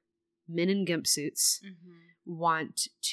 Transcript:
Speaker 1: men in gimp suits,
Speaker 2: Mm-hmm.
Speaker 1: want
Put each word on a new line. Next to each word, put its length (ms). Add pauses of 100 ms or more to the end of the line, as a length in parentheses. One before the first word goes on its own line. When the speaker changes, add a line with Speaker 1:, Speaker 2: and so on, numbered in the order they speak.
(480)
Speaker 1:
men 220
in 160
gimp 220
suits, 580
Speaker 2:
Mm-hmm. 680
Speaker 1:
want 540 (260)